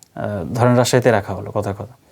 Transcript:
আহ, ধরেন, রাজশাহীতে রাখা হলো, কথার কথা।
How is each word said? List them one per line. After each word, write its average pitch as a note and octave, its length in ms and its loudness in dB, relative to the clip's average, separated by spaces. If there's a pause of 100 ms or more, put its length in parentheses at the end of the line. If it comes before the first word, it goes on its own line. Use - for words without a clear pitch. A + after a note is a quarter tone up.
(140)
আহ, G2+ 400 -6
ধরেন, B2 220 4
রাজশাহীতে B2 340 4
রাখা G2+ 240 0
হলো, G2 200 -10
কথার G#2 200 -4
কথা। - 200 -14 (180)